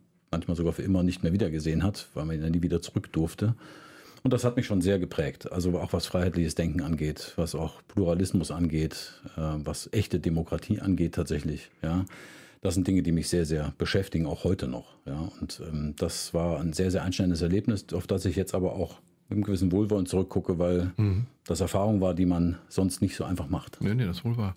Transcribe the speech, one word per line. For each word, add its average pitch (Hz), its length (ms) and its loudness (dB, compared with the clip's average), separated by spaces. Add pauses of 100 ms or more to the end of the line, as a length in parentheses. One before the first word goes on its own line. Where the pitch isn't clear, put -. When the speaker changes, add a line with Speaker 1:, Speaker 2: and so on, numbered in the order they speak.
(320)
Speaker 1:
manchmal 85 240 -2
sogar 82 160 2
für - 120 -6
immer 92 200 4
nicht 90 200 0
mehr 85 100 2
wiedergesehen 80 500 0
hat, 101 300 -2
weil 76 100 -6
man 78 180 -4
ja 80 80 0
nie 85 120 2
wieder 85 200 0
zurück - 300 -6
durfte. 80 420 0 (680)
Und 131 80 2
das 123 120 2
hat 123 120 2
mich 131 100 0
schon 98 160 2
sehr 98 160 4
geprägt, - 540 -4
also 87 260 0
auch - 160 -2
was 87 140 -2
freiheitliches 85 480 0
Denken 85 260 0
angeht, 78 540 -4
was 82 180 -2
auch 78 340 -6
Pluralismus 87 600 2
angeht, 78 720 -2 (160)
äh, 82 40 -4 (220)
was - 280 -6
echte 104 280 0
Demokratie 82 600 0
angeht 85 340 2
tatsächlich. 78 560 -4 (140)
Ja. 85 220 0 (560)
Das 92 120 0
sind 90 140 2
Dinge, 92 160 4
die 85 80 2
mich 82 180 2
sehr, 87 160 2
sehr 76 320 -2
beschäftigen, 87 480 0
auch - 180 -4
heute 92 240 0
noch. 62 280 -10 (100)
Ja. 76 240 -6 (100)
Und, - 240 -10
ähm, 76 360 -4
das - 340 -2
war 82 260 0
ein 80 140 -2
sehr, 92 160 2
sehr 92 140 0
einschneidendes 90 400 2
Erlebnis, 98 500 2
auf 87 140 -4
das 95 180 0
ich 90 100 2
jetzt 95 200 0
aber 90 180 0
auch 90 220 -4 (340)
mit 104 80 -2
einem 104 60 2
gewissen 95 280 2
Wohlwollen 101 360 2
zurückgucke, 92 500 0
weil 90 400 2
Speaker 2:
Mhm. 104 300 2 (180)
Speaker 1:
das 85 160 -2
Erfahrung 98 400 2
war, 92 140 2
die 90 100 4
man 87 320 4 (100)
sonst 92 360 0
nicht 95 120 0
so - 100 -4
einfach 87 220 -4
macht. - 320 -6
Speaker 2:
Nee, 98 140 0
nee, 123 120 2
das 87 200 -4
wohl 117 120 0
war. 101 180 -2